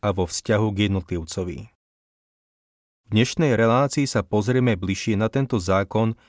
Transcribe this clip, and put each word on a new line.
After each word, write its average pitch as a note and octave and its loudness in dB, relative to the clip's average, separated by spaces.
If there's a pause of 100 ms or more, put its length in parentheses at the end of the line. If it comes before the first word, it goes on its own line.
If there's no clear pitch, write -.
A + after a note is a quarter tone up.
a G#2 0
vo F2+ -2
vzťahu G#2+ 0
k G2 -4
jednotlivcovi. F2+ -4
V - -20
dnešnej A#2+ 2
relácii B2 2
sa B2 -2
pozrieme A#2 0
bližšie G2 -2
na A2 0
tento C3+ 0
zákon G2 0 (160)